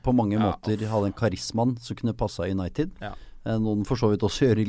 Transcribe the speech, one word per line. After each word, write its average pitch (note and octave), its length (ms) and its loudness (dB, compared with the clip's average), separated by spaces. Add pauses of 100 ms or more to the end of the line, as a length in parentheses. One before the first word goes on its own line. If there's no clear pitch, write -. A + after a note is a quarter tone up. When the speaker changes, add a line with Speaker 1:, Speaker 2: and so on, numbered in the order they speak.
Speaker 1:
på B2+ 140 2
mange G#2+ 180 2
Speaker 2:
Ja. G#2+ 140 4
Speaker 1:
måter G#2+ 400 -2
hadde G2+ 220 2
en - 40 -12
karismaen A#2 640 0
som - 160 -10
kunne A#2 220 -2
passe - 260 -2
United. F#2+ 560 -2
Speaker 2:
Ja. G#2 140 -10 (320)
Speaker 1:
Eh, A2+ 100 0
noen G#2+ 300 0
for C3 100 0
så A2+ 160 4
vidt G#2 140 2
også C3 240 2
gjør G#2+ 160 4
i - 20 0